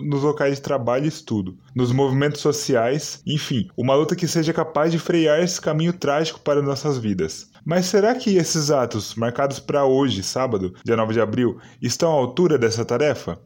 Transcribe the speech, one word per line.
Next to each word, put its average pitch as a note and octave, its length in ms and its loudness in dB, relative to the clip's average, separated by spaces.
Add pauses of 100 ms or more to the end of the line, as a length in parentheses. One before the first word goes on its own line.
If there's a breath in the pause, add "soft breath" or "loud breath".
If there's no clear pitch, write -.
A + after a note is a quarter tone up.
nos C#3+ 180 -2
locais C#3+ 360 0
de C#3 40 -14
trabalho B2+ 440 0
e - 20 2
estudo, G2+ 500 -4 (180 loud breath)
nos B2 160 0
movimentos C#3 480 2
sociais, C#3+ 840 0
enfim, C3+ 500 -2
uma C3+ 200 2
luta D#3+ 200 2
que E3+ 120 -2
seja E3 260 0
capaz D#3+ 380 0
de E3 80 0
frear D#3+ 420 2
esse F3+ 180 -2
caminho D#3+ 320 0
trágico D#3 480 -2
para D3 220 2
nossas C#3 380 -2
vidas. F#2 500 -4 (160 loud breath)
Mas F3+ 220 0
será A3 260 2
que A3 240 0
esses D#3 320 0
atos, A#2+ 460 0
marcados B2 440 -2
pra C#3+ 260 0
hoje, C3 360 2
sábado, G2 540 -4 (100)
dia A2+ 100 2
nove A2 180 0
de A2+ 80 2
abril, A#2 360 0 (240 loud breath)
estão C3+ 300 0
à - 20 2
altura D3 420 2
dessa A2+ 300 0
tarefa? A#2+ 600 -2